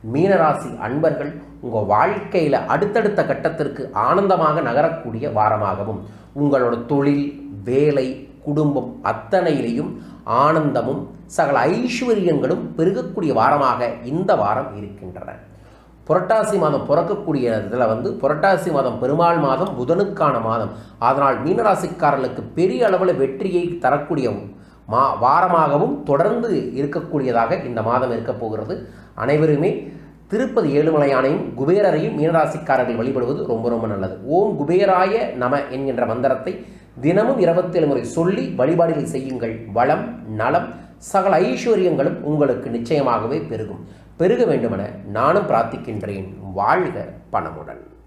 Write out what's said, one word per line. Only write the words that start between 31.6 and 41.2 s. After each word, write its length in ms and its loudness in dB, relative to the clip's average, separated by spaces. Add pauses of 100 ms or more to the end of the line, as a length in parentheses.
மீனராசிக்காரர்கள் 800 0
வழிபடுவது 500 -2
ரொம்ப, 220 -2
ரொம்ப 180 -2
நல்லது. 400 -4
"ஓம் 320 2
குபேராய 760 2
நம" 360 0
என்கின்ற 360 -2
மந்திரத்தை 580 -2 (360)
தினமும் 380 2
இருபத்தேழு 480 2
முறை 180 0
சொல்லி 440 0
வழிபாடுகள் 560 2
செய்யுங்கள். 680 -6
வளம், 600 -2
நலம், 460 -2 (160)
சகல 440 2